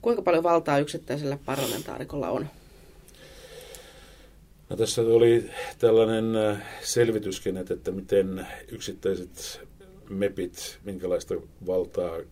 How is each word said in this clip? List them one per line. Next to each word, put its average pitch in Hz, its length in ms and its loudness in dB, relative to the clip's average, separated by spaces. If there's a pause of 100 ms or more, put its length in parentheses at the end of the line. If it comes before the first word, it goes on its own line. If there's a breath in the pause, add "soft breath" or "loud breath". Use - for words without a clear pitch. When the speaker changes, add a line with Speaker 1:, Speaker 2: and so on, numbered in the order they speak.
Speaker 1:
kuinka 226 200 0
paljon 170 200 4
valtaa 170 360 4
yksittäisellä 143 640 -4
parlamentaarikolla 135 840 -4
on? - 160 -2 (2250 loud breath)
Speaker 2:
No, 90 60 -6
tässä 113 260 0
oli 117 480 6 (280 loud breath)
tällainen, 113 580 4
äh, 104 260 0 (200 loud breath)
selvityskin, 104 760 0
että, 92 180 -6
että - 160 -6
miten 95 560 0 (260 loud breath)
yksittäiset - 880 -8 (480)
mepit, 98 760 -6
minkälaista 90 500 -4 (320)
valtaa 90 520 -4 (140)